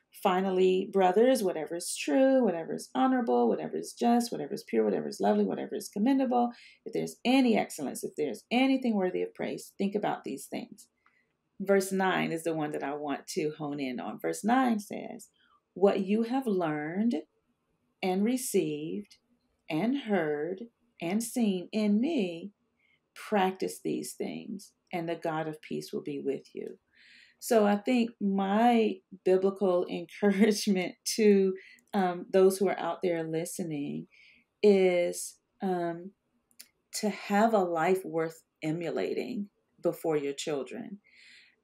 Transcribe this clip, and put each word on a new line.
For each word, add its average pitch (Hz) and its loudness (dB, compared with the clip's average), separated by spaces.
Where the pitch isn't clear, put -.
"Finally, 185 2
brothers, 208 4
whatever 160 -4
is - -8
true, 269 4
whatever 165 -2
is - -8
honorable, 247 2
whatever 160 -2
is - -8
just, 240 2
whatever 143 -6
is - -8
pure, 226 0
whatever 180 0
is 208 -10
lovely, 208 4
whatever 202 -4
is 214 -8
commendable, 240 0
if - -12
there's 165 -6
any 247 4
excellence, 160 -4
if - -10
there's 135 -6
anything 254 2
worthy 180 0
of 180 -6
praise, - -8
think 202 -2
about 165 -4
these - -10
things." - -12
Verse 196 4
nine 170 2
is 165 -4
the 165 0
one 151 -2
that 151 -6
I 139 -4
want 147 -6
to 151 -2
hone 147 -6
in 127 -4
on. 101 -8
Verse 165 -4
nine 240 2
says, - -12
"What 196 4
you 208 0
have 254 -4
learned 180 -2
and 190 0
received 185 -2
and 226 0
heard 175 -2
and 196 -2
seen 202 -2
in 214 2
me, 208 -2
practice - -2
these - -6
things, - -8
and 170 -6
the 170 -4
God 160 -4
of 156 -10
peace 151 -8
will - -6
be 143 -8
with - -6
you." - -12
So 214 4
I 202 4
think 233 0
my 208 2
biblical 185 2
<laughs> - -10
encouragement 190 2
to, 196 6
um, 180 -2
those 190 6
who 196 2
are - -2
out - -6
there 170 0
listening 160 -6
is, 180 4
um, 175 -4
to 214 -2
have 208 2
a 208 4
life 175 0
worth 160 -4
emulating 156 -4
before 165 -2
your 139 -2
children. 143 -8